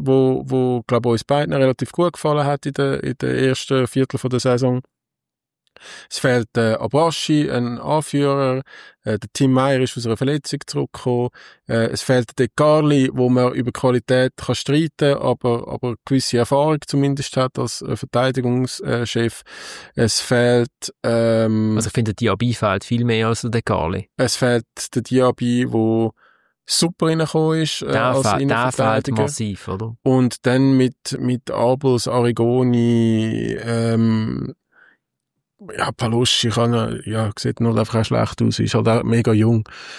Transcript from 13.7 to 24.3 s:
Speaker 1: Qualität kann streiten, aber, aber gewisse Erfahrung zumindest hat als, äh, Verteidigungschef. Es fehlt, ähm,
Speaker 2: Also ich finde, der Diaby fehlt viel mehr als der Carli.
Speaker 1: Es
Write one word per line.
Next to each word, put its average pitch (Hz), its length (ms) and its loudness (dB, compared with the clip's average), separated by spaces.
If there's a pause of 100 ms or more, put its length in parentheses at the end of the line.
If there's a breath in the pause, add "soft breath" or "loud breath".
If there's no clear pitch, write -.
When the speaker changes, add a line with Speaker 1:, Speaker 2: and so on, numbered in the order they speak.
Speaker 1:
Qualität 127 640 0
kann - 200 -4
streiten, 147 580 0
aber, 120 540 -2
aber 120 260 -6 (100)
gewisse 127 340 0
Erfahrung 143 480 2
zumindest 139 520 -2
hat 131 200 -2
als, 123 220 -6
äh, - 160 -6
Verteidigungschef. 123 1500 -2 (520 loud breath)
Es 113 260 0
fehlt, 120 500 2 (320)
ähm, 113 720 2
Speaker 2:
Also 107 100 0
ich - 80 -6
finde, 110 180 0
der - 40 -12
Diaby 113 360 0
fehlt 101 320 -2
viel 120 200 -2
mehr 110 240 0
als 113 140 -2
der 117 200 -2
Carli. 92 560 -2
Speaker 1:
Es 127 180 0